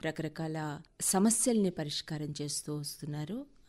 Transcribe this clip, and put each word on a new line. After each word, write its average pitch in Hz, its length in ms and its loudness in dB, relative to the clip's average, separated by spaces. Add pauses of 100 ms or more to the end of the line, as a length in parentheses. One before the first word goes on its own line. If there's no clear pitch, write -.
రకరకాల 156 760 -4 (200)
సమస్యల్ని 208 720 6
పరిష్కారం 151 720 -4
చేస్తూ 147 340 -4
వస్తున్నారు. 151 680 -6 (220)